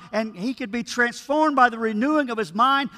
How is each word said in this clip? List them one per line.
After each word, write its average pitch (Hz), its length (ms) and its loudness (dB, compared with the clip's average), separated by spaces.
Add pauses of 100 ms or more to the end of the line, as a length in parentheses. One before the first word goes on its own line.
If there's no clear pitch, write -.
(120)
and 220 240 -4
he 240 180 -6
could 233 180 -8
be 240 100 -4
transformed 277 720 0
by 254 140 6
the 226 100 -4
renewing 240 520 0
of 226 80 -4
his 165 140 -6
mind, 262 460 2